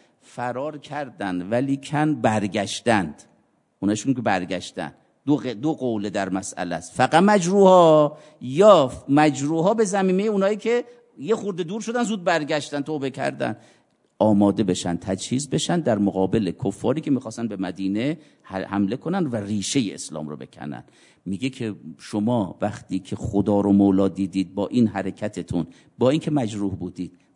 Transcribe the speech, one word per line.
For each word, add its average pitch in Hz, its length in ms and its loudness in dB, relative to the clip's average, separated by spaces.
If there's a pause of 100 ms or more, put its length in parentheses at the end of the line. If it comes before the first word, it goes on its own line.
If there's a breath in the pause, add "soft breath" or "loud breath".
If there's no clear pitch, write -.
(220 soft breath)
فرار 131 560 -8
کردن 101 720 -6
ولی 135 320 0
کن 151 320 0
برگشتند، 107 1080 0 (580)
اوناشون 107 340 0
که 120 80 -6
برگشتن، 90 680 -4 (340)
دو 143 100 4
ق-، 120 100 -6
دو 127 260 -4
قوله 110 380 -4
در 98 180 -2
مسئله 92 460 -6
است، - 180 -10
فقط 139 300 4
مجروحا 180 920 6 (240 loud breath)
یا 147 520 6 (160)
مجروحا 151 640 2
به 220 100 0
ضمیمهٔ 190 420 0
اونایی 208 300 0
که 233 280 -2 (340 loud breath)
یه 156 160 -2
خورده 196 280 -4
دور 190 180 -8
شدن 233 220 -4
زود 202 220 -4
برگشتن 151 560 -2
توبه 143 300 -6
کردن، 135 460 -6 (640 soft breath)
آماده 101 460 4
بشن، 90 320 -2
تجهیز - 540 -6
بشن 165 300 -2
در 117 180 0
مقابل 95 540 0 (120)
کفاری 113 360 -2
که 156 100 -6
می‌خواستن 120 380 -4
به 104 80 -8
مدینه 95 640 -4 (260 loud breath)
ح-، 95 100 -12
حمله 98 420 -2
کنن 175 300 -4
و 120 100 -4
ریشهٔ 101 580 -4
اسلام 76 340 -12
رو 73 80 -10
بکنن. 67 480 -14 (420 soft breath)
میگه 98 240 -6
که 113 240 -8 (240)
شما 107 600 -2
وقتی - 380 -4
که 101 180 -8
خدا 101 440 0
رو 101 120 4
مولا 98 360 6
دیدید 92 460 -4
با 98 120 -4
این 117 220 2
حرکتتون، 95 800 -6 (320 loud breath)
با 123 120 4
اینکه 160 200 -2
مجروح 104 440 -2
بودید، 87 440 -10 (180 soft breath)